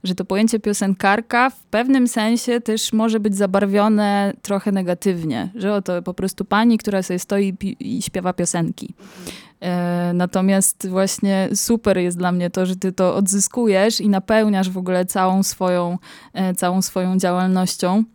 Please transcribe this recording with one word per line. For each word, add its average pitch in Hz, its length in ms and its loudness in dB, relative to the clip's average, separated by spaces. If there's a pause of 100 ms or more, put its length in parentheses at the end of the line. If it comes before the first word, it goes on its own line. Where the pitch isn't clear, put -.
że 185 120 -2
to 185 100 -8
pojęcie 214 340 0
piosenkarka 208 880 0
w - 160 -10
pewnym 247 420 2
sensie 233 540 0
też 220 320 -4
może 220 260 2
być 208 160 0
zabarwione 202 1040 2
trochę 202 300 -2
negatywnie, 175 840 -2
że 208 180 -2
oto 190 280 -2
po 180 120 -8
prostu 190 320 -6
pani, 220 320 4
która 196 260 -2
sobie 180 160 -4
stoi 202 280 0
i 185 60 -4
pi-, 190 260 -6
i 247 220 -6
śpiewa 185 320 -4
piosenki. - 600 -4 (680)
E, 175 520 -2
natomiast 190 760 0
właśnie 190 680 0
super 220 420 2
jest 175 200 0
dla 180 140 0
mnie 175 180 0
to, 185 160 0
że 185 100 -2
ty 190 160 -2
to 185 240 0
odzyskujesz 202 880 2
i 208 80 2
napełniasz 196 600 2
w 185 80 -6
ogóle 185 280 0
całą 185 380 2
swoją, 180 540 0 (360)
e, 185 220 -2
całą 185 260 0
swoją 185 360 -2
działalnością. 185 840 0 (120)